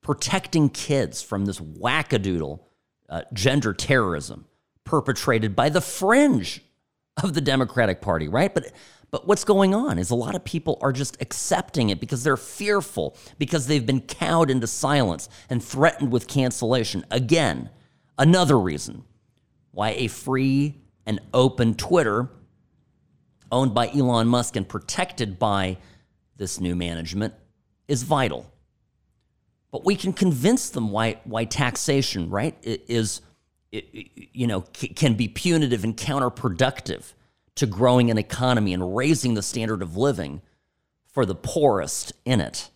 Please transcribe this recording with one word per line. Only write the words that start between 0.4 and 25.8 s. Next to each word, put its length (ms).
kids 520
from 240
this 140
wackadoodle, 1000
uh, 120
gender 400
terrorism 720
perpetrated 720
by 140
the 120
fringe 840
of 100
the 80
Democratic 600
Party, 260
right? 260
But 200
but 160
what's 160
going 300
on 240
is 120
a 60
lot 200
of 80
people 380
are 100
just 300
accepting 680
it 100
because 240
they're 140
fearful, 800
because 300
they've 180
been 160
cowed 480
into 180
silence 600
and 140
threatened 480
with 160
cancellation. 840
Again, 580
another 420
reason 440
why 200
a 160
free 680
and 140
open 420
Twitter 540
owned 220
by 160
Elon 380
Musk 280
and 120
protected 720
by 380